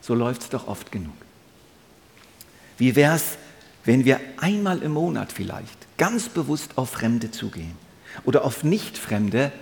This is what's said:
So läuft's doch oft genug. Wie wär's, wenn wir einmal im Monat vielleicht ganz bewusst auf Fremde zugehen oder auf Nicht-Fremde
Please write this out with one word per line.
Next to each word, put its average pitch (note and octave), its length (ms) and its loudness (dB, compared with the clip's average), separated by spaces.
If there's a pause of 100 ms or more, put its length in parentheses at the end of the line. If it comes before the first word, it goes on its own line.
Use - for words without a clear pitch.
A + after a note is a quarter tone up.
So - 140 -2
läuft's A#2+ 340 0
doch - 200 -6
oft - 240 -10
genug. D#2+ 240 -8 (1600)
Wie B2 180 4
wär's, D3 400 4 (480)
wenn B2 200 6
wir C3 160 6 (180)
einmal G3 440 0
im D3+ 100 -2
Monat D3+ 400 -2
vielleicht - 680 -10
ganz G#3+ 300 2
bewusst D3 480 -4
auf B2+ 140 0
Fremde A#2 400 0
zugehen F2 460 -8 (480)
oder C#3 200 4
auf B2+ 180 -2
Nicht-Fremde C3 1000 0